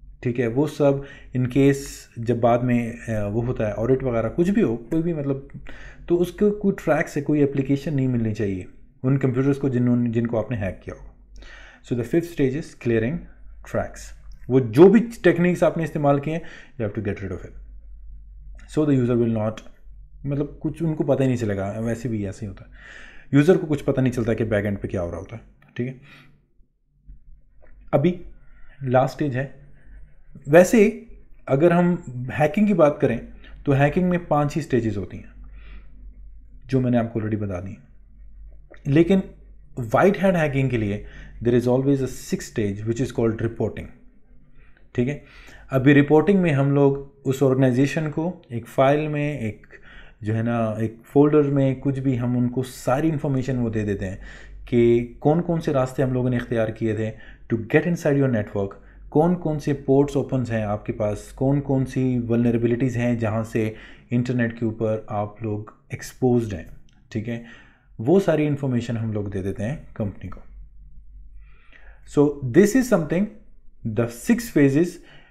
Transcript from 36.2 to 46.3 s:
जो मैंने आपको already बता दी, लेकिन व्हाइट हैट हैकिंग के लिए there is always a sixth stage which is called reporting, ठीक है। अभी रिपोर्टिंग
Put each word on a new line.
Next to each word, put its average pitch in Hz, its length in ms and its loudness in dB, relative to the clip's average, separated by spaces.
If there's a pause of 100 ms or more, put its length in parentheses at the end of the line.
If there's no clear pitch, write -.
जो 127 140 0
मैंने 123 180 2
आपको 113 220 -2
already 104 220 -4
बता 95 180 -6
दी, 95 160 -12 (1080)
लेकिन 170 360 4 (560)
व्हाइट 127 380 4
हैट 185 200 2
हैकिंग 139 340 0
के 120 80 0
लिए 107 260 -4 (400)
there 120 160 4
is 117 80 0
always 135 320 2
a 127 80 -4
sixth - 440 -8
stage 104 300 -4
which 113 180 -4
is 127 120 -2
called 113 240 0
reporting, 110 500 -6 (1080)
ठीक 123 140 0
है। 143 140 -8 (480)
अभी 135 220 4
रिपोर्टिंग 151 480 6